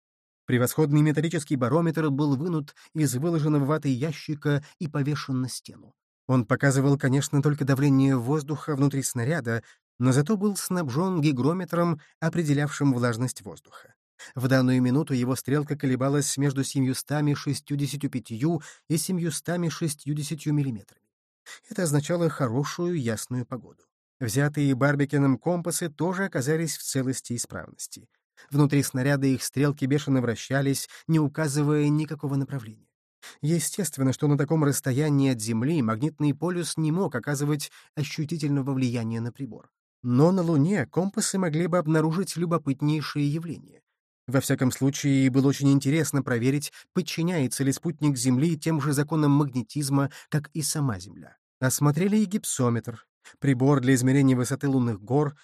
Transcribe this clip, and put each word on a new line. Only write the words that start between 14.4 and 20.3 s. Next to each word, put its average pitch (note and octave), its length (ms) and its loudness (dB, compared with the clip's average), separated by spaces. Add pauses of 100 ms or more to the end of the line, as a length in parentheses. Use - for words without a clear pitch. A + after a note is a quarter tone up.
данную B2+ 340 4
минуту C3+ 320 0
его B2 220 0
стрелка C#3+ 400 -2
колебалась C#3 600 0
между C3+ 280 0
семьюстами C#3+ 680 0
шестьюдесятью C#3 760 -4
пятью C3 520 -2 (260)
и D#3 80 0
семьюстами E3+ 720 -2
шестьюдесятью D3+ 880 -4